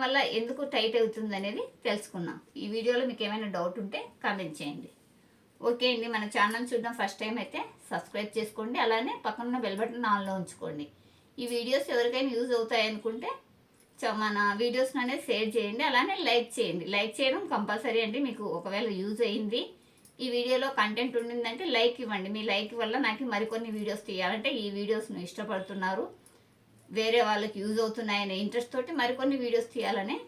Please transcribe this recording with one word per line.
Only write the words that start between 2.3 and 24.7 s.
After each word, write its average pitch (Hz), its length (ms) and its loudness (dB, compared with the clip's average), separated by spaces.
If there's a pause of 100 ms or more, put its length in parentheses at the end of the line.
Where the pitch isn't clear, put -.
ఈ 208 120 -4
వీడియోలో 240 340 2
మీకు 220 180 -4
ఏమైనా 214 300 -2
డౌట్ 180 260 -2
ఉంటే 277 180 -6 (240)
కామెంట్ 185 360 -2
చేయండి. 143 280 -8 (800)
ఓకే 247 240 4
అండి, 226 220 -2
మన 214 100 0 (100)
ఛానల్ 233 360 2
చూడడం 233 280 0
ఫస్ట్ 196 240 -2
టైమ్ 226 200 -2
అయితే 311 180 -6 (280)
సబ్స్క్రైబ్ 208 480 -4
చేసుకోండి, 220 480 -2
అలానే 233 280 2 (120)
పక్కనున్న 240 400 -2
బెల్ 196 160 -2
బటన్ 233 320 0
ఆన్లో 190 280 2
ఉంచుకోండి. 147 440 -8 (560)
ఈ 247 40 -4 (100)
వీడియోస్ 240 400 2
ఎవరికైనా 247 420 2
యూజ్ 247 200 2
అవుతాయి 226 340 2
అనుకుంటే 226 380 -4 (680)
చ-, 226 140 0 (100)
మన 208 140 0 (240)
వీడియోస్ని 254 420 2
అనేది 262 240 -2
షేర్ 220 300 2
చేయండి, 214 320 0
అలానే 294 260 4 (140)
లైక్ 233 280 4
చేయండి. 170 280 0 (100)
లైక్ 214 240 0
చేయడం 277 220 2 (120)
కంపల్సరీ 220 520 0
అండి. 220 220 -2
మీకు 214 160 -6 (140)
ఒకవేళ 202 300 -2 (140)
యూజ్ 214 260 -2
అయ్యింది, 214 340 0 (640)
ఈ 254 120 -2
వీడియోలో 254 340 2 (100)
కంటెంట్ 233 420 2
ఉండిందంటే 240 440 -2 (100)
లైక్ 240 280 4
ఇవ్వండి. 202 340 -2
మీ 214 40 -4 (120)
లైక్ 208 280 -2
వల్ల 220 140 0 (120)
నాకు 220 260 -2
మరికొన్ని 226 440 -2
వీడియోస్ 208 320 -4
తీయాలంటే 202 420 0 (120)
ఈ - 20 -4 (120)